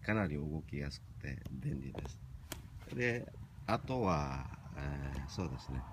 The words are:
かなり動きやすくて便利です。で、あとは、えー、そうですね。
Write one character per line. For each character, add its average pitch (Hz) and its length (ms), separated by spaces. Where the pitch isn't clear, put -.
か 107 80
な 107 140
り 76 80
動 76 260
き - 160
や 71 140
す - 100
く - 200
て 71 200
便 67 300
利 67 100
で - 160
す。 - 120
で、 120 300
あ 107 140
と 127 220
は、 71 440
え 69 420
ー、 67 120
そ 92 160
う 78 40
で 65 100
す - 120
ね。 64 100